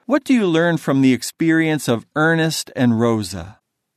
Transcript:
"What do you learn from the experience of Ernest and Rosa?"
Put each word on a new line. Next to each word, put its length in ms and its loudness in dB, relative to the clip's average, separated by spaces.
"What 180 0
do 120 2
you 100 2
learn 320 2
from 240 0
the 100 4
experience 760 -2
of 180 -2
Ernest 600 0
and 240 2
Rosa?" 600 -4